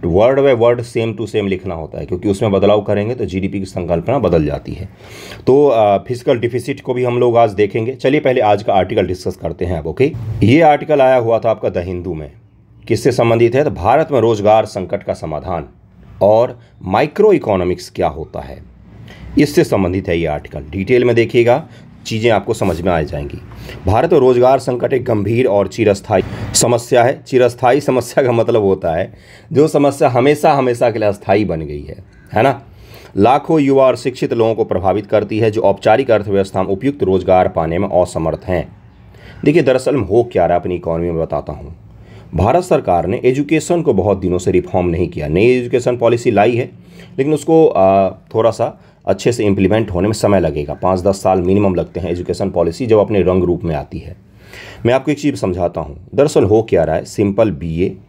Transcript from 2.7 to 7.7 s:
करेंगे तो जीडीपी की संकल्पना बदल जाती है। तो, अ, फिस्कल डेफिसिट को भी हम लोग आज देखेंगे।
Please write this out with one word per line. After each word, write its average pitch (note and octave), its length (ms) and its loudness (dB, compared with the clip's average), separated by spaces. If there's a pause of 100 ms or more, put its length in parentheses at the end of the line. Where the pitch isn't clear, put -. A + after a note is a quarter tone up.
करेंगे G#2 320 -2
तो A#2 100 -6
जीडीपी F#2 340 -6
की F#2+ 60 -6
संकल्पना F2 540 -4
बदल E2+ 280 2
जाती C#2+ 260 -8
है। - 160 -12 (580)
तो, C#3 200 6
अ, G#2+ 320 4
फिस्कल B2 400 -2
डेफिसिट B2 420 -6
को B2+ 140 -6
भी B2+ 100 -2
हम A#2+ 140 -2
लोग A#2+ 180 2
आज A#2 140 4
देखेंगे। G#2+ 440 -2